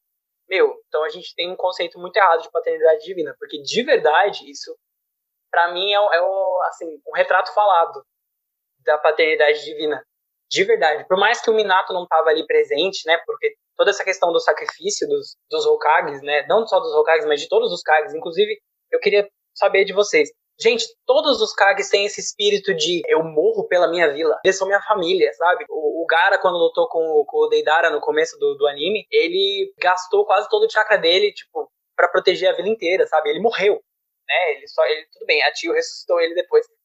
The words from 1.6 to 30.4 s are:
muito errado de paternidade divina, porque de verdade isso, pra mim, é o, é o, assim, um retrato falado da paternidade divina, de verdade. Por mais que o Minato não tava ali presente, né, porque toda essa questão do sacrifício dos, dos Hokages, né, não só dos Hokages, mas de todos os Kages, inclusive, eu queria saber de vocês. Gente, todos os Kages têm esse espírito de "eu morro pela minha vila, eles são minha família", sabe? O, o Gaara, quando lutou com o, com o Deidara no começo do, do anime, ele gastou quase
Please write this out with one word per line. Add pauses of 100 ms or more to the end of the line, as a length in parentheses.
muito
errado
de
paternidade
divina,
porque
de
verdade
isso, (760)
pra
mim,
é
o,
é
o,
assim,
um
retrato
falado (800)
da
paternidade
divina, (460)
de
verdade.
Por
mais
que
o
Minato
não
tava
ali
presente,
né,
porque (220)
toda
essa
questão
do
sacrifício
dos, (120)
dos
Hokages,
né,
não
só
dos
Hokages,
mas
de
todos
os
Kages,
inclusive, (300)
eu
queria (260)
saber
de
vocês. (320)
Gente, (220)
todos
os
Kages
têm
esse
espírito
de
"eu
morro
pela
minha
vila,
eles
são
minha
família",
sabe?
O,
o
Gaara,
quando
lutou
com
o,
com
o
Deidara
no
começo
do,
do
anime,
ele
gastou
quase